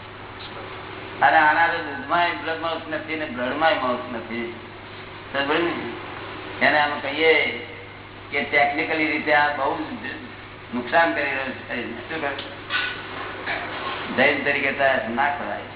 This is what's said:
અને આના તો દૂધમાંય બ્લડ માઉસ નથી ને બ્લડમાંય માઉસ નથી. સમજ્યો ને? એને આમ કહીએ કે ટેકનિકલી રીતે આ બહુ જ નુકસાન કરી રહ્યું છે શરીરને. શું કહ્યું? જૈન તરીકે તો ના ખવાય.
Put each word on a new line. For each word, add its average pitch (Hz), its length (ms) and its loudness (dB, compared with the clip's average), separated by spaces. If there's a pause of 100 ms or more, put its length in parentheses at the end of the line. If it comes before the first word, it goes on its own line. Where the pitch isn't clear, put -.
(1200)
અને 160 180 8
આના 156 300 6
તો 170 100 2
દૂધમાંય 156 540 0
બ્લડ 160 280 -4
માઉસ 160 300 -2
નથી 156 260 -4
ને 151 100 -2
બ્લડમાંય 135 480 2
માઉસ 123 400 -2
નથી. 113 460 -6 (760)
સમજ્યો 139 240 2
ને? - 1080 -4
એને 151 140 6
આમ 147 200 2
કહીએ 139 680 4 (640)
કે 143 100 0
ટેકનિકલી 151 640 2
રીતે 147 260 2
આ 147 220 6
બહુ 151 280 0
જ - 20 -4 (880)
નુકસાન 156 400 4
કરી 151 100 0
રહ્યું 135 280 -2
છે - 160 -10
શરીરને. 123 240 -4
શું 160 300 -6
કહ્યું? 139 180 -4 (1800)
જૈન 139 280 4
તરીકે 143 280 2
તો 131 380 2
ના 135 200 2
ખવાય. 104 300 -4 (160)